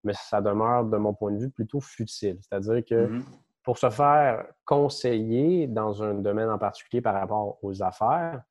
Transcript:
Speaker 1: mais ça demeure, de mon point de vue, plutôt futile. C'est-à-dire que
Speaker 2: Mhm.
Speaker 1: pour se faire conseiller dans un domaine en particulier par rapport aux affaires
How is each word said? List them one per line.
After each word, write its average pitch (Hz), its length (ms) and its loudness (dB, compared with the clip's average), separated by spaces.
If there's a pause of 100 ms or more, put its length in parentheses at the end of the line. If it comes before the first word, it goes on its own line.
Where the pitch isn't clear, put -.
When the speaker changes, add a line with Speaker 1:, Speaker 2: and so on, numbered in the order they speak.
Speaker 1:
mais 104 80 0
ça - 260 -4
demeure, 110 460 2
de 110 120 0
mon 104 160 0
point 104 200 -2
de 104 60 -4
vue, 127 100 -4
plutôt 131 320 -6
futile. 107 600 -6
C'est-à-dire 104 440 -2
que 117 220 4
Speaker 2:
Mhm. 120 160 -6 (400)
Speaker 1:
pour 123 140 -2
se 127 120 2
faire 143 560 4 (180)
conseiller 139 1040 2
dans 107 360 -2
un 104 100 0
domaine 101 360 0
en 107 100 -2
particulier 110 420 -4
par 110 140 0
rapport 101 480 -2
aux 98 200 -6
affaires 135 680 -2